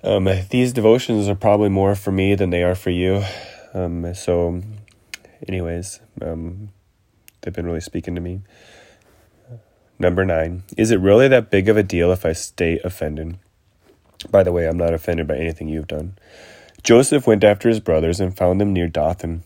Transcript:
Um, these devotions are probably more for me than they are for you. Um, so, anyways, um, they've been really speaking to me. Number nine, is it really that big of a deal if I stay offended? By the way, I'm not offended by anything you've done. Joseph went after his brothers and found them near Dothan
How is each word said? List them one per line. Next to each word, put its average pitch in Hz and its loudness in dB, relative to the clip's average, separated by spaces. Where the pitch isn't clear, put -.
Um, 95 0
these 127 0
devotions 110 2
are 101 -2
probably 104 2
more 98 2
for 98 -6
me 98 2
than 92 -2
they 87 0
are 90 2
for 92 -6
you. 90 0
Um, 85 -6
so, 87 -2
anyways, 87 -8
um, 87 -10
they've 90 -10
been 87 -8
really 82 -6
speaking 87 -8
to 87 -8
me. 90 -10
Number 90 0
nine, 85 -2
is 110 2
it 101 2
really 107 6
that 123 4
big 98 2
of 107 4
a 104 4
deal 90 2
if 90 -4
I 82 0
stay 82 -4
offended? 80 -8
By 98 6
the 90 0
way, 82 0
I'm 82 -2
not 82 0
offended 82 -4
by 76 -2
anything 82 -6
you've 78 -6
done. 80 -10
Joseph 131 4
went 107 4
after 104 4
his 113 2
brothers 82 0
and 92 -4
found 92 2
them 101 0
near 87 0
Dothan 82 -4